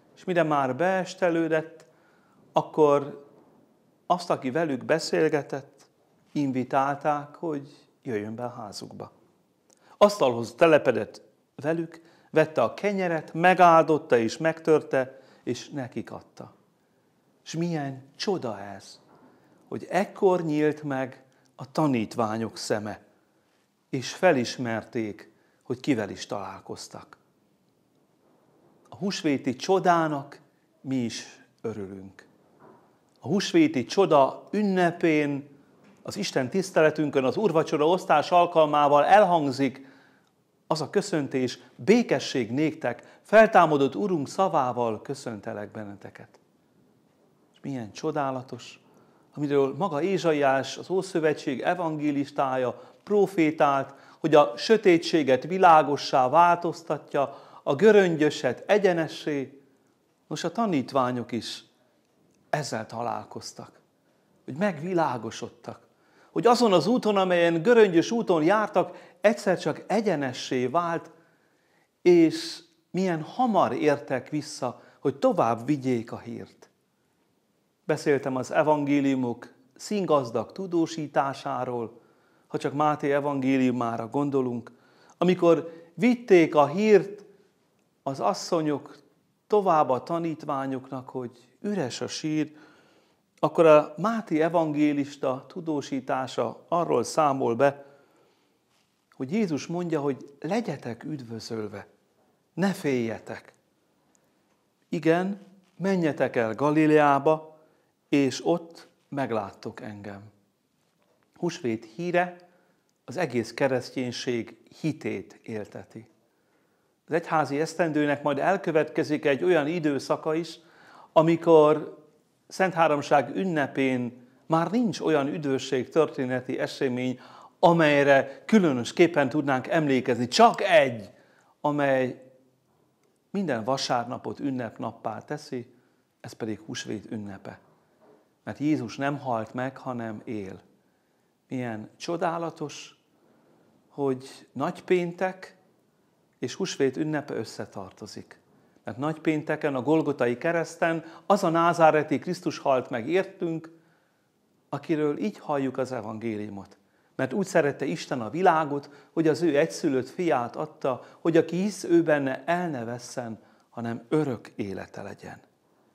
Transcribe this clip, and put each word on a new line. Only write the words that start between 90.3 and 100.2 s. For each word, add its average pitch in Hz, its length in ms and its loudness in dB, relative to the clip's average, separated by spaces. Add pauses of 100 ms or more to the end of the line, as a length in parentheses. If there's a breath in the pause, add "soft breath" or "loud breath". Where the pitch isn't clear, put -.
hogy 123 380 -12 (140)
üres 185 400 -6
a 120 60 -6
sír, 151 480 -4 (840 soft breath)
akkor 160 260 4
a 151 320 8
Máté 190 440 -2
evangélista 147 1080 0
tudósítása 135 1200 -6
arról 151 360 0
számol 135 520 0
be, 139 300 2 (1300 soft breath)
hogy 135 160 -8
Jézus 175 360 -2
mondja, 170 340 -4
hogy 139 380 -4